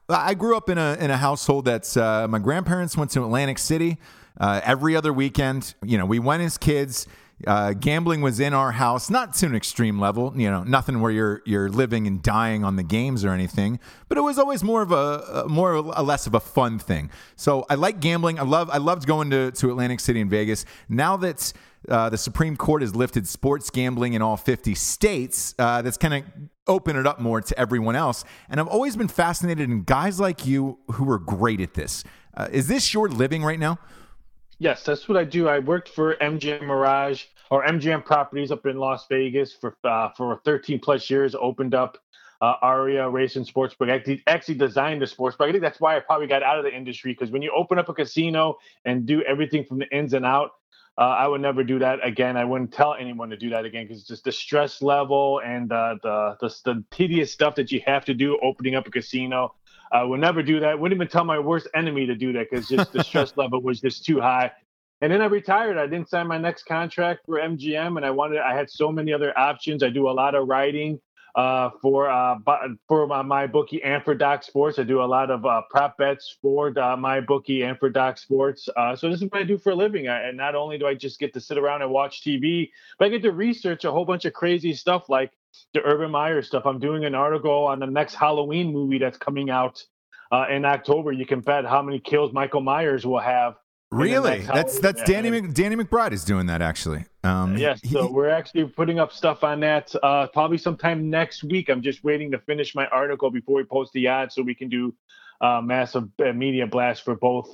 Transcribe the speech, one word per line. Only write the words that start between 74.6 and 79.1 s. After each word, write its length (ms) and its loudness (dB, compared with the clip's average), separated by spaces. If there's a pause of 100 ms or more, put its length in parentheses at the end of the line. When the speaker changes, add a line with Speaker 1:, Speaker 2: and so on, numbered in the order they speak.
Speaker 2:
I 40 2
do 200 2
a 40 0
lot 240 2
of, 160 -2
uh, 240 2
prop 260 2
bets 460 -2
for, 360 0
uh, 180 2
my 240 0
bookie 420 0
and 160 -4
for 100 2
Doc 300 0
Sports. 580 -2
Uh, 180 2
so 140 -4
this 140 -2